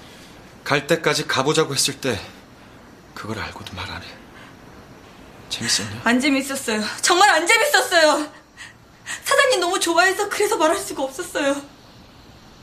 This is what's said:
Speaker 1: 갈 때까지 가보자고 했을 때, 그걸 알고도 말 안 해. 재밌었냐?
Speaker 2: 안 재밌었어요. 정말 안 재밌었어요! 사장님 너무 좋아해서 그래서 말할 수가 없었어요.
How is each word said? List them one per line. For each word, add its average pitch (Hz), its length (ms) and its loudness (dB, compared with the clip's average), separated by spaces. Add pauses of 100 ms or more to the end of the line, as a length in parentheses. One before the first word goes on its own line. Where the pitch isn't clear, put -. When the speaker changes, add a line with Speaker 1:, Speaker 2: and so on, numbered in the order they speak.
(640)
Speaker 1:
갈 143 240 -2
때까지 151 400 0
가보자고 139 460 0
했을 - 260 -2
때, 117 200 -4 (960)
그걸 104 260 -10
알고도 - 360 -12
말 92 140 -12
안 85 120 -12
해. - 60 -16 (1400)
재밌었냐? 113 560 -4
Speaker 2:
안 240 140 2
재밌었어요. 269 640 -2 (200)
정말 370 280 4
안 330 160 2
재밌었어요! 359 800 4 (960)
사장님 523 360 4
너무 359 200 0
좋아해서 370 500 2
그래서 415 280 0
말할 330 200 2
수가 302 260 -6
없었어요. 285 580 -4 (1000)